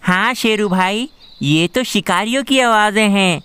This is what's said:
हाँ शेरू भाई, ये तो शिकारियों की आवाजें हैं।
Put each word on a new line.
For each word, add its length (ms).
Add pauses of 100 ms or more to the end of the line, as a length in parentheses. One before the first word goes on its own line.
हाँ 320
शेरू 340
भाई, 400 (340)
ये 260
तो 140
शिकारियों 600
की 160
आवाजें 480
हैं। 360